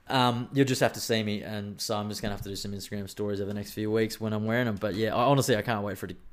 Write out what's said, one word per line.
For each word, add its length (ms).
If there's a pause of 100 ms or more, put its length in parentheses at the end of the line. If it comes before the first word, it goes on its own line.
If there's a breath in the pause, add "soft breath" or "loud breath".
(100)
Um, 440
you'll 100
just 160
have 140
to 60
see 220
me, 200
and 360
so 160
I'm 140
just 140
gonna 100
have 80
to 80
do 80
some 160
Instagram 380
stories 320
over 60
the 40
next 200
few 180
weeks 280
when 140
I'm 140
wearing 200
'em. 100
But 180
yeah, 200
I, 100
honestly, 300
I 60
can't 240
wait 140
for 80
it 40
to 60 (160)